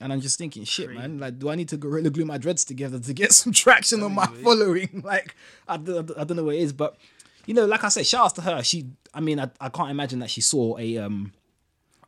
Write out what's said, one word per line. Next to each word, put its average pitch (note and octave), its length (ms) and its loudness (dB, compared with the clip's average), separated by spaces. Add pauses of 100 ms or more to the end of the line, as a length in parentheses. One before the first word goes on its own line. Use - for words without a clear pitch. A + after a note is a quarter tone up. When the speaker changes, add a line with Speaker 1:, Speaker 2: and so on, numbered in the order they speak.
Speaker 1:
And C3 100 -6
I'm C3+ 80 -2
just C3 180 -4
thinking, C#3 280 -10
"Shit, - 220 -6
Speaker 2:
Crazy. B2 120 -12
Speaker 1:
man, C#3 200 -10
like, C3 200 -10
do C3+ 80 -4
I D3+ 80 -2
need E3+ 140 -6
to D#3+ 80 -6
Gorilla D3+ 320 -2
Glue D#3 160 -2
my D3 120 -6
dreads E3 280 -2
together C3 340 -8
to A#2+ 140 -8
get G3+ 180 4
<laughs> - 100 8
some A#3+ 120 0
traction A3+ 500 6
on G3+ 100 -2
my G3 120 2
Speaker 2:
Anyway. - 180 -6
Speaker 1:
following?" G3 580 2
<laughs> - 40 -12
Like, G3 300 -2 (340)
I E3+ 80 -2
d-, E3+ 200 -4
I E3 40 -2
d-, D#3+ 160 -10
I D3+ 80 -6
don't E3+ 100 -4
know E3 80 -2
what D3+ 120 0
it D#3+ 40 0
is, D3+ 140 2
but, D3 240 -4 (480)
you G#3+ 80 -6
know, A3+ 120 6
like G#3+ 200 2
I - 20 2
said, G3+ 180 2
shout B3 200 6
outs F3+ 80 4
to - 80 -8
her. E3 200 -2
She, C#3 260 -2 (260)
I D3 80 -6
mean, D#3 180 0
I, C3+ 100 -4 (120)
I C3+ 80 -8
can't D3 200 -6
imagine C#3+ 300 -4
that A#2 100 -8
she - 120 -4
saw A#2 360 2
a, A#2 200 -4
um, G2+ 340 -6 (760)